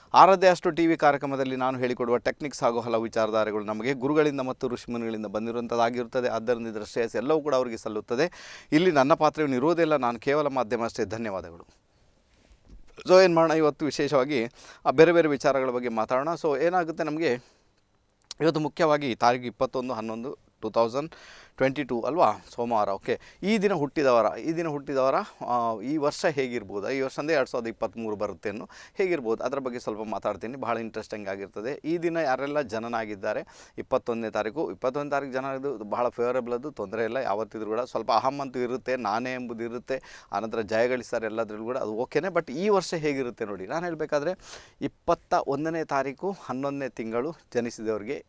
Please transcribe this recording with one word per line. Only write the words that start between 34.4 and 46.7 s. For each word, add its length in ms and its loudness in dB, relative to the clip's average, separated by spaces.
ಇಪ್ಪತ್ತೊಂದನೇ 400 -4
ತಾರೀಕು 220 -2
ಜನ 120 -4
ಇದು 340 -6
ಬಹಳ 300 -2
ಫೇವರೇಬಲ್, 460 -2
ಅದು 160 -6
ತೊಂದರೆ 340 -4
ಇಲ್ಲ. 120 -4
ಯಾವತ್ತಿದ್ರು 540 -4
ಕೂಡ 100 -2
ಸ್ವಲ್ಪ 320 -4
ಅಹಂ 280 2
ಅಂತೂ 180 -6
ಇರುತ್ತೆ, 380 -2
ನಾನೇ 380 -2
ಎಂಬುದು 300 -8
ಇರುತ್ತೆ, 380 -6
ಆನಂತರ 280 -4
ಜಯ 280 2
ಗಳಿಸ್ತಾರೆ 380 -2
ಎಲ್ಲದ್ರಲ್ಲೂ 380 -4
ಕೂಡ, 140 -4
ಅದು 160 -4
ಓಕೆನೇ. 340 -2
But 240 -2
ಈ 160 -2
ವರ್ಷ 260 2
ಹೇಗಿರುತ್ತೆ 500 -2
ನೋಡಿ, 220 -8
ನಾನು 200 -4
ಹೇಳಬೇಕಾದ್ರೆ 520 -2
ಇಪ್ಪತ್ತ 540 -2
ಒಂದನೇ 380 -2
ತಾರೀಕು 560 -2
ಹನ್ನೊಂದನೇ 480 -4